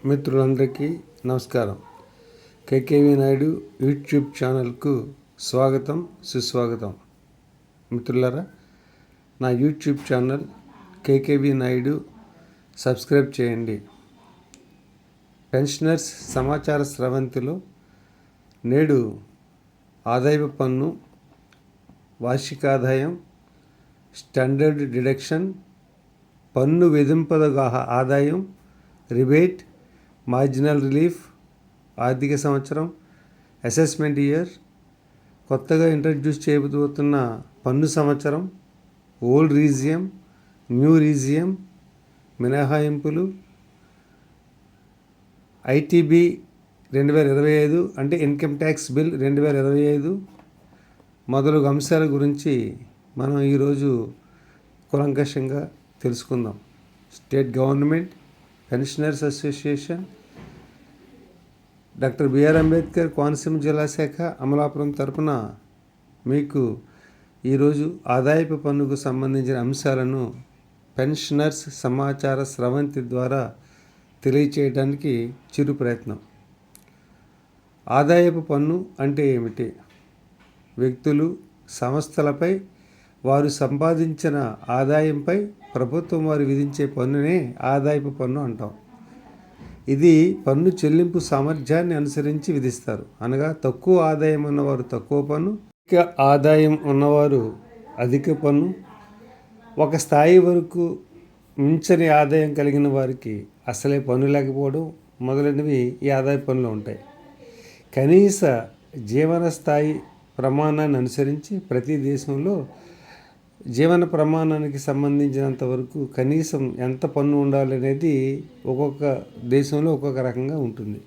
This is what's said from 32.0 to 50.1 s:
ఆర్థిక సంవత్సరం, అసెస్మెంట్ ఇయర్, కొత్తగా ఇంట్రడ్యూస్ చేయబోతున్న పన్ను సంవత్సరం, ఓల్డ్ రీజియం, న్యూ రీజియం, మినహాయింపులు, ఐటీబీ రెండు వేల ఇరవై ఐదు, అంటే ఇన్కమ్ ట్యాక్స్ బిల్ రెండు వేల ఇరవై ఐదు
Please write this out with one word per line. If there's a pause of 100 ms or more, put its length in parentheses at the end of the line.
ఆర్థిక
సంవత్సరం, (720)
అసెస్మెంట్
ఇయర్, (1000)
కొత్తగా
ఇంట్రడ్యూస్
చేయబోతున్న (240)
పన్ను
సంవత్సరం, (720)
ఓల్డ్
రీజియం, (580)
న్యూ
రీజియం, (840)
మినహాయింపులు, (2250)
ఐటీబీ (540)
రెండు
వేల
ఇరవై
ఐదు,
అంటే
ఇన్కమ్
ట్యాక్స్
బిల్
రెండు
వేల
ఇరవై
ఐదు (1040)